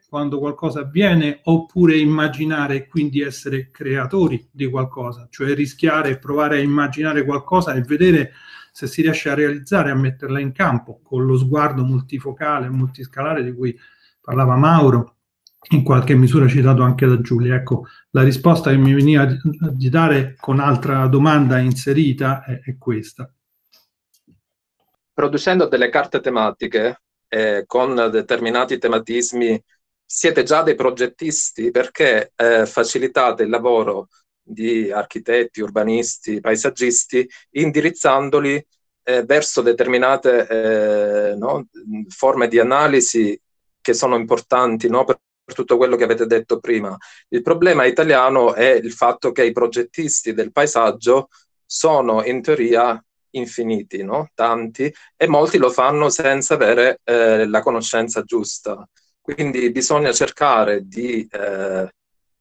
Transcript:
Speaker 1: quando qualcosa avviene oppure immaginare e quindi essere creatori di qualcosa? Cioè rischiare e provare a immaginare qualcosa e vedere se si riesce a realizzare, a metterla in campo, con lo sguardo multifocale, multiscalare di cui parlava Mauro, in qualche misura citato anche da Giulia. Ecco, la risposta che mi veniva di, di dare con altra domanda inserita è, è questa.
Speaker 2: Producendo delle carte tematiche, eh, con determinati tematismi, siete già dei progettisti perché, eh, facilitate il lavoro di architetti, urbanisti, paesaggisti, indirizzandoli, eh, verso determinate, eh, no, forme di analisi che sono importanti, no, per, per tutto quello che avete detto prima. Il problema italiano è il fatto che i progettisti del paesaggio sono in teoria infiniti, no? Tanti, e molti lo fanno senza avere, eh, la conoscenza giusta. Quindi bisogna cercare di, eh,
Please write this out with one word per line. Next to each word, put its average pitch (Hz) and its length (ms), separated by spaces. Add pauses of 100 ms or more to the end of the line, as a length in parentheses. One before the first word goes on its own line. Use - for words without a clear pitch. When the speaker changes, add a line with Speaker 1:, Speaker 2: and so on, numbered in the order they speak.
Speaker 1:
quando 143 300
qualcosa 147 400
avviene 156 640
oppure 165 520
immaginare 151 800
e 135 120
quindi 143 340
essere 135 480
creatori 135 800
di 135 180
qualcosa? 123 600
Cioè 139 240
rischiare 147 560
e 131 80
provare 147 400
a 139 40
immaginare 143 640
qualcosa 143 520
e 127 60
vedere 147 500 (440)
se - 120
si - 140
riesce 160 280
a 143 60
realizzare, 143 540
a 135 60
metterla 131 420
in 139 140
campo, 131 500
con 131 240
lo 131 120
sguardo 131 480
multifocale, 131 840
multiscalare 131 720
di 123 120
cui 123 200 (460)
parlava 127 380
Mauro, 143 580 (540)
in 143 120
qualche 131 320
misura 131 360
citato 131 320
anche 127 260
da 120 140
Giulia. 123 340
Ecco, 127 300 (240)
la 135 120
risposta 139 500
che 139 40
mi 135 180
veniva 139 300
di, 131 140 (340)
di 131 160
dare 143 500
con 135 220
altra 135 480
domanda 139 500
inserita 135 840
è, 123 220
è 131 120
questa. - 560 (1800)
Speaker 2:
Producendo 151 560
delle 123 180
carte 143 320
tematiche, 113 840 (280)
eh, 107 360
con 123 460
determinati 120 640
tematismi, 117 800 (480)
siete 160 380
già 156 200
dei 151 120
progettisti 123 960
perché, 123 640
eh, 117 300
facilitate 120 760
il 104 60
lavoro 110 600 (380)
di 110 440
architetti, 117 680
urbanisti, 107 800
paesaggisti, 127 880 (260)
indirizzandoli, 143 1080 (380)
eh, 123 220
verso 135 400
determinate, 113 1700
eh, 104 40
no, 131 300 (440)
forme 131 380
di 117 120
analisi 123 800 (400)
che 120 140
sono 127 200
importanti, 117 720
no, 120 160
per, - 140 (260)
per - 120
tutto 123 220
quello 127 180
che 120 80
avete 113 240
detto 113 320
prima. 104 360 (340)
Il - 120
problema 170 440
italiano 131 680
è 117 160
il 120 220
fatto 120 400
che 127 120
i 117 80
progettisti 120 840
del 107 180
paesaggio 123 800 (360)
sono 123 580
in 123 200
teoria 120 600 (280)
infiniti, 113 720
no? 135 320
Tanti, 117 580 (240)
e 160 100
molti 156 300
lo 127 140
fanno 143 380
senza 135 440
avere, 123 500
eh, 113 440
la 107 160
conoscenza 113 580
giusta. 104 640 (340)
Quindi 131 500
bisogna 147 400
cercare 110 760
di, 113 440
eh, 98 580 (520)